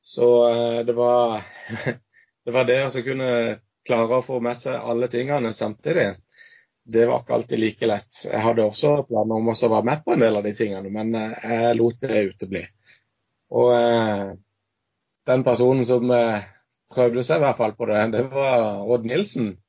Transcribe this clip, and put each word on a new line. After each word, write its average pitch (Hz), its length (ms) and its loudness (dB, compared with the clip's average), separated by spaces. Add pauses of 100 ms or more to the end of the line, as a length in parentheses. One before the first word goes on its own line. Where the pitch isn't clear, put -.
Så, 120 460 4
eh, 117 360 0
det 117 120 0
var, 120 480 2 (420)
<laughs> - 600 -12
det 120 80 -6
var 131 100 2
det 127 220 2
å 131 40 -4
så 123 140 -4
kunne 123 560 -2 (260)
klare 117 320 0
å 123 60 0
få 131 180 -6
med 123 140 -2
seg 127 240 -6
alle 117 280 -2
tingene 123 460 -2
samtidig. 113 640 -2 (720)
Det 113 200 4
var 123 140 0
ikke 120 140 -6
alltid 117 240 -2
like 110 260 -2
lett. - 460 -4
Jeg 110 100 -2
hadde 113 240 2
også 143 420 0
planer 110 280 -2
om 113 160 0
å 110 40 -2
så 117 140 2
være 110 220 2
med 156 120 -4
på - 100 -2
en 135 120 4
del 107 120 4
av 101 60 -2
de 104 100 -4
tingene, 98 360 -6
men, 110 260 -4
eh, 110 280 -6
jeg 117 320 0
lot 117 240 0
det 107 320 0
utebli. 92 360 -8 (840)
Og, 123 240 4
eh, 110 580 0 (920)
den 127 180 2
personen 127 420 4
som, 123 260 2
eh, 117 320 2 (500)
prøvde 123 300 2
seg 123 140 0
i 120 80 2
hvert 127 120 0
fall 107 160 -2
på 117 160 -6
det, 107 220 2
det 117 180 0
var 123 560 0
Odd 117 200 0
Nilsen. 120 520 -2 (120)